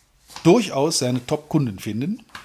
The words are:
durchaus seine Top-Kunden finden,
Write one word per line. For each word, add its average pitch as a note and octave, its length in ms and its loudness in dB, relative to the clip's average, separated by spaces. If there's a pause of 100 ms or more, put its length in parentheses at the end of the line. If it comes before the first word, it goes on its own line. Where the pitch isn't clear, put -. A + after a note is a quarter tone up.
(440)
durchaus E3 560 4
seine B2 260 -2
Top-Kunden C#3 540 -2
finden, B2+ 440 -4 (220)